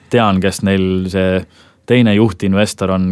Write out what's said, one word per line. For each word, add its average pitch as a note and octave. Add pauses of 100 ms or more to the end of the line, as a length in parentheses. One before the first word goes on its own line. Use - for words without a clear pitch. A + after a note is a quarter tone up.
(100)
tean, G#2
kes F#2+
neil F#2+ (100)
see F#2 (480)
teine A#2+
juhtinvestor G2+
on, F#2